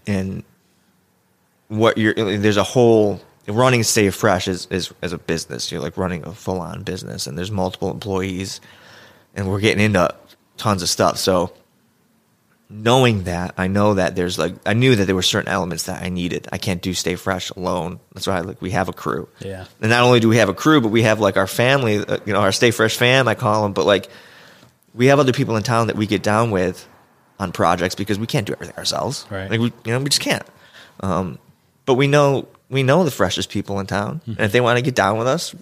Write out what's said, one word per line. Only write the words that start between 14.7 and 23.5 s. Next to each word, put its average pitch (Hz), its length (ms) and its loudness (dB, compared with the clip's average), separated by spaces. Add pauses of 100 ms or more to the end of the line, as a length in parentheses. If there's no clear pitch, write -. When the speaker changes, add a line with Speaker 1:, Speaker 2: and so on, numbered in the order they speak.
Speaker 1:
knew 127 220 4
that 98 100 2
there 95 80 2
were 92 80 0
certain 98 280 0
elements 87 340 -4
that 92 180 -8
I 92 80 -6
needed. 90 420 -4
I - 60 -6
can't 90 240 -6
do 92 120 -4
Stay 90 220 -4
Fresh 92 340 -6
alone. 90 480 -6 (140)
That's - 140 -12
why, 95 140 -2
like, 95 200 -10
we 90 120 -6
have 92 160 -2
a 87 40 -8
crew. - 360 -8 (120)
Speaker 2:
Yeah. 95 240 -12 (160)
Speaker 1:
And 110 100 0
not 120 120 4
only 123 180 6
do 113 80 6
we 110 80 6
have 107 140 6
a 92 40 -2
crew, 156 280 4
but 110 60 0
we 110 140 2
have, 110 180 2
like, 98 180 2
our 98 80 2
family, 120 520 0
uh, - 280 -4
you 107 80 -2
know, 98 60 2
our 95 120 2
Stay 117 180 4
Fresh 107 260 0
fam, 127 320 4
I 107 60 2
call 107 300 0